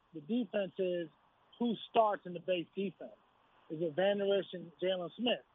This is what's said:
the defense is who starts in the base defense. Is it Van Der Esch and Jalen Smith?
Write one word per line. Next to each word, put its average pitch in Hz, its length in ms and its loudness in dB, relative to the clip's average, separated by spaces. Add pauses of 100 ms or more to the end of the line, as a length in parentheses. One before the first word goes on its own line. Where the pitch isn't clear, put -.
(140)
the 160 80 -10
defense 202 580 -2
is 175 280 0 (520)
who 233 160 2 (140)
starts 214 360 4
in 180 80 -8
the 175 80 -6
base 180 240 0 (100)
defense. 185 360 -6 (580)
Is 160 120 -4
it 165 140 -2
Van 196 220 4
Der 202 220 4
Esch - 140 -6
and 170 120 -10 (180)
Jalen 180 340 0
Smith? 208 260 0 (100)